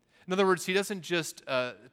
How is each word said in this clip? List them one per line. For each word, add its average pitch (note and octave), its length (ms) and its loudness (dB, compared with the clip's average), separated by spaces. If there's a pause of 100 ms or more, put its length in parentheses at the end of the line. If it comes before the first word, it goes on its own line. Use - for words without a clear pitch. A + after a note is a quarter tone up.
(280)
In F3+ 60 -4
other G3 120 4
words, F#3 200 2
he F#3 80 0
doesn't G3 280 0
just, D#3+ 460 -4
uh, B2+ 260 0 (200)